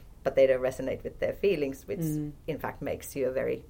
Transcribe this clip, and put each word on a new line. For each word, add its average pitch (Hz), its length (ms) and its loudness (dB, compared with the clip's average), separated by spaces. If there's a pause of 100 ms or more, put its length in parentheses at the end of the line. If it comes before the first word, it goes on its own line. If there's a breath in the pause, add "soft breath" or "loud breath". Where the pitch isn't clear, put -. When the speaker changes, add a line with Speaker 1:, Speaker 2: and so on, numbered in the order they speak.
(240 loud breath)
Speaker 1:
but 135 120 -2
they 135 120 10
don't 127 140 4
resonate 131 420 -2
with - 160 -10
their - 140 0 (120)
feelings, 147 420 0
which - 140 -6
Speaker 2:
Mm. 151 300 -2 (160)
Speaker 1:
in 151 100 -6
fact - 240 -8
makes - 340 -6
you 131 120 0
a 127 40 0
very 123 380 -2